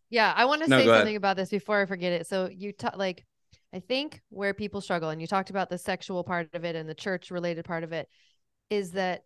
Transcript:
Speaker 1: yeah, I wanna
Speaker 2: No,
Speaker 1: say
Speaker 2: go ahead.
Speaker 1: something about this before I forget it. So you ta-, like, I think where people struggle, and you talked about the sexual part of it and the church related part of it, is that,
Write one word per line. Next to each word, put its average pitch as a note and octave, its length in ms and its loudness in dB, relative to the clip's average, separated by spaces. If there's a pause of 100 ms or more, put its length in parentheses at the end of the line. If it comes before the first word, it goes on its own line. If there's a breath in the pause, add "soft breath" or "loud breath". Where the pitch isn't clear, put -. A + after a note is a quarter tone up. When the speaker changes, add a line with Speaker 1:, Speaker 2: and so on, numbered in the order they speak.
Speaker 1:
yeah, A3 260 4
I A3 100 6
wanna D4+ 220 2
Speaker 2:
No, C4+ 120 8
Speaker 1:
say - 60 6
Speaker 2:
go - 60 8
ahead. A2+ 100 10
Speaker 1:
something G#3+ 140 2
about G3 220 0
this F#3 120 -2
before G#3 320 0
I G3 40 0
forget F3+ 280 -2
it. E3 140 -2
So F#3 240 0
you F#3+ 200 -10
ta-, - 240 -6
like, F#3 300 -4 (480)
I F#3 60 -10
think C4+ 500 -4
where G3 240 -2
people G3+ 280 -6
struggle, E3+ 280 -2
and D#3 120 -6
you E3 60 -6
talked F#3+ 220 -2
about F#3+ 200 -2
the F3+ 80 -4
sexual F3+ 460 -4
part F3 300 -4
of E3 120 -6
it E3+ 100 -4
and D#3+ 120 -8
the D#3 80 -10
church F#3 360 -6
related E3+ 340 -4
part E3 180 -6
of D#3+ 100 -8
it, D#3+ 140 -6 (600)
is G3+ 220 -2
that, F3+ 340 -2